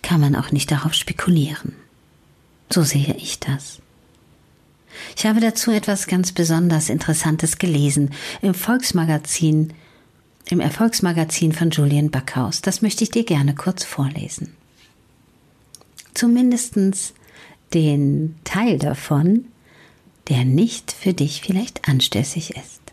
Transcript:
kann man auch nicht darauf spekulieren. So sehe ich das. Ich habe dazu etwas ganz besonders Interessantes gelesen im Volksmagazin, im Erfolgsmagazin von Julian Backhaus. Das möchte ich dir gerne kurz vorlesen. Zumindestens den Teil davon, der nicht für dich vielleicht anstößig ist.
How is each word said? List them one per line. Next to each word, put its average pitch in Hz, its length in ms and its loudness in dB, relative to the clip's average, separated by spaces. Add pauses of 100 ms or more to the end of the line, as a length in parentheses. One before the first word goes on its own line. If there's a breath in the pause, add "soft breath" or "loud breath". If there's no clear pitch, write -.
kann 165 180 2
man 143 140 4
auch - 160 -2
nicht 143 180 0
darauf 151 240 0
spekulieren. - 800 0 (960)
So 170 140 2
sehe 143 340 0
ich - 220 -10
das. - 400 -8 (1400 loud breath)
Ich - 100 -4
habe 220 140 4
dazu 226 320 2
etwas 208 360 0
ganz 180 260 0
besonders 165 560 2
Interessantes 156 720 0
gelesen 143 520 2 (300 loud breath)
im 196 120 2
Volksmagazin, 160 1160 0 (760 loud breath)
im 175 100 2
Erfolgsmagazin 165 960 0
von 165 180 0
Julian 147 400 2
Backhaus. - 500 -2
Das - 200 -2
möchte 220 240 0
ich - 40 -6
dir 233 140 0
gerne 147 320 2
kurz 185 300 -4
vorlesen. - 680 -6 (1600 soft breath)
Zumindestens 240 1000 2 (600 loud breath)
den 147 720 2
Teil 196 360 0
davon, 156 680 2 (840 soft breath)
der 127 160 2
nicht 156 480 0
für - 220 -2
dich 147 280 -2
vielleicht - 460 -4
anstößig 131 720 -2
ist. - 240 -20 (120)